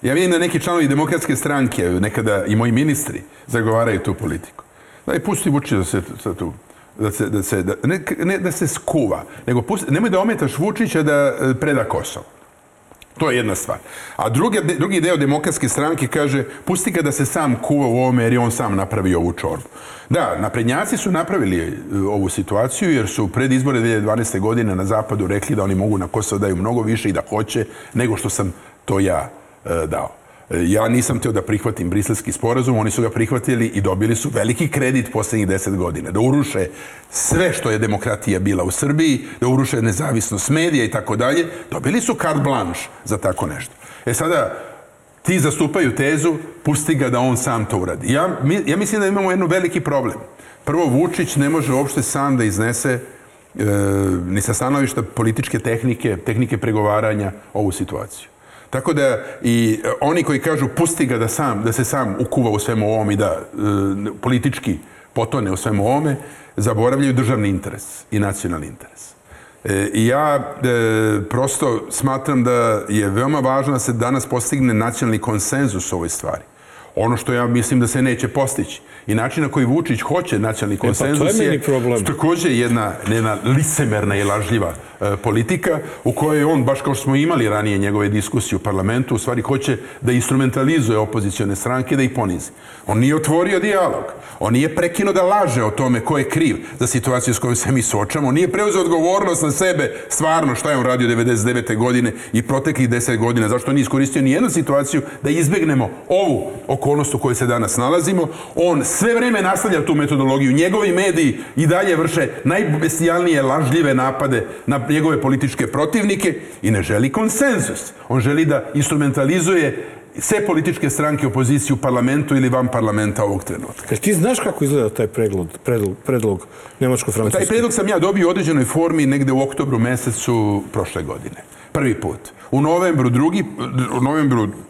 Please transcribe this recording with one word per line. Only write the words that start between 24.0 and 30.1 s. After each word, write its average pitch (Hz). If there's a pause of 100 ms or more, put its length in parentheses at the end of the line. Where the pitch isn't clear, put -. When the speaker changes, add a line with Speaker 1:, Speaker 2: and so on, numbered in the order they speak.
Speaker 1:
dvanaeste 110
godine 110
na 92
zapadu 104
rekli 101
da 101
oni 98
mogu 101
na 90
Kosovo 104
daju 98
mnogo 113
više 110
i 98
da 82
hoće 107 (300)
nego 113
što 101
sam 95 (320)
to 98
ja, 82 (340)
e, 85
dao. - (380)